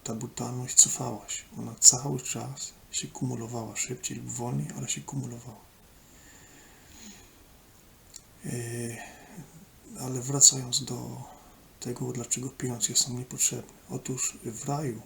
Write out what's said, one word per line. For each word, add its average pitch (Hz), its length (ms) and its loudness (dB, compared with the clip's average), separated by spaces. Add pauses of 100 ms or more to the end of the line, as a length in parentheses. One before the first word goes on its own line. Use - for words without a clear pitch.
ta 113 100 -2
brutalność 120 600 -4
cofała - 540 6
się. - 160 -8 (140)
Ona 113 220 -6
cały 131 400 8
czas - 520 -6 (180)
się - 180 -4
kumulowała, 117 680 -2
szybciej - 400 -4
lub 123 120 -8
wolniej, 123 480 -2
ale 135 120 -4
się - 120 -2
kumulowała. 123 600 -8 (2750)
E, 143 40 -2 (1500)
ale 127 200 -2
wracając 135 640 8
do 120 380 -4 (580)
tego, 123 320 -2
dlaczego 123 380 -2
pieniądz 123 380 0
jest - 200 4
nam 123 100 -4
niepotrzebny. - 540 0 (180)
Otóż - 540 -2
w 113 240 -4
raju 143 380 0